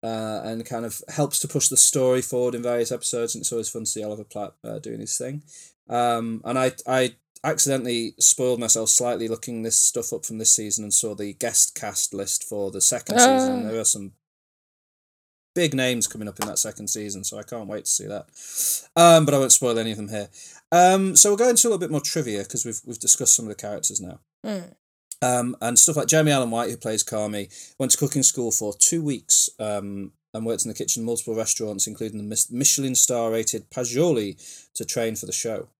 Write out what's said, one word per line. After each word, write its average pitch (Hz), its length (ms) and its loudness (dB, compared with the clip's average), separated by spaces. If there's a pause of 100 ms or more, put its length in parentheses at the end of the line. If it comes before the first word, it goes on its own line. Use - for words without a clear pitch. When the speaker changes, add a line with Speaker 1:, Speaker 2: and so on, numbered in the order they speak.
Speaker 1:
uh, 110 420 -4
and 113 200 -6
kind 117 220 -6
of - 220 -10
helps 143 320 -2
to - 60 -6
push 147 220 0
the 131 80 2
story 127 460 6
forward 123 320 0
in 120 80 -6
various 120 280 0
episodes, 117 440 -4
and 113 80 -12
it's - 100 -4
always 113 160 -4
fun 113 160 -8
to - 60 -2
see 107 120 -6
Oliver 107 220 -8
Platt, 104 300 -10 (100)
uh, 110 140 -8
doing 110 200 -10
his 107 200 -8
thing. 135 240 -8 (480)
Um, 117 520 0
and 123 160 -2
I, 131 140 2 (140)
I 127 300 0 (280)
accidentally 127 760 -2
spoiled 127 420 2
myself 110 280 0
slightly 117 400 0
looking 113 340 -6
this 113 160 0
stuff - 360 0
up - 100 -8
from 110 140 -8
this 110 160 4
season 107 300 -4
and 104 100 -4
saw 107 200 0
the 101 200 -8
guest - 400 0
cast - 400 -4
list 98 300 -4
for 101 260 -6
the 95 100 -6
second - 380 0
Speaker 2:
Ah. 247 60 10 (140)
Speaker 1:
season. 254 300 -2
There 113 100 -4
are 110 60 -4
some 98 280 -2 (1400)
big 160 200 2
names 127 320 0
coming 107 220 -8
up 98 120 -10
in 107 60 -2
that 104 120 -6
second 104 300 -6
season, 101 340 -6
so 107 160 -8
I 104 40 -12
can't 110 260 -12
wait 104 160 -8
to - 60 -4
see 98 160 -2
that. 104 200 -8 (680)
Um, 165 300 10
but 143 80 2
I 139 40 4
won't 131 140 6
spoil 117 260 4
any 113 120 -2
of 104 80 -6
them 104 100 -10
here. 104 220 -6 (420)
Um, 185 420 6
so - 140 8
we'll 202 80 4
go 233 140 4
into 233 160 4
a - 20 2
little 208 100 0
bit 165 120 -4
more 151 100 0
trivia, 117 440 -4
'cause - 200 -6
we've, 113 220 -8
we've 117 120 -12
discussed - 360 4
some 117 100 -2
of 107 60 -8
the 104 100 -8
characters 104 400 -4
now. 90 200 -14 (260)
Speaker 2:
Mm. 92 280 -8 (480)
Speaker 1:
Um, 123 380 0
and 120 180 2
stuff 151 180 6
like 139 100 0
Jeremy 156 260 6
Allen 131 180 2
White, 113 200 -2
who 117 80 -6
plays 110 260 -4
Carmy, 107 460 -4 (280)
went 131 140 2
to - 60 2
cooking 143 240 0
school 120 280 2
for 104 240 -2
two - 280 2
weeks, - 560 0
um, 101 540 -6 (200)
and 110 140 -6
worked 113 180 -2
in 117 40 -6
the 107 60 -8
kitchen 110 280 -4
of 113 40 -6
multiple 117 280 -4
restaurants, 107 520 -2
including 110 320 -8
the 104 60 -8
Mis-, 104 260 -2
Michelin 131 440 2
star 117 360 2
rated 113 400 -2
Pajoli, 120 680 0 (380)
to 117 120 -8
train 113 300 -2
for - 100 -10
the - 60 -10
show. 107 360 -6 (120)